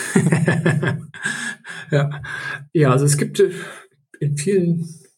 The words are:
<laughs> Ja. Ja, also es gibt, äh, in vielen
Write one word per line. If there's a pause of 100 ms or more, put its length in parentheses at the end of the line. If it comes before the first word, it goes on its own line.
(140)
<laughs> (840)
Ja. (500)
Ja,
also
es
gibt,
äh, (680)
in
vielen (280)